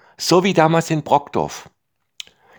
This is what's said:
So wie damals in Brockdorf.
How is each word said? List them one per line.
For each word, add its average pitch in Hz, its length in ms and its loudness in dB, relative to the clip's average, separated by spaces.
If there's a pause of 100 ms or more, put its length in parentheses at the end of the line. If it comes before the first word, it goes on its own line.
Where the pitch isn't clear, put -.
(180)
So 175 260 2
wie 196 100 0
damals 165 380 2
in 156 120 -2
Brockdorf. - 680 -4 (880)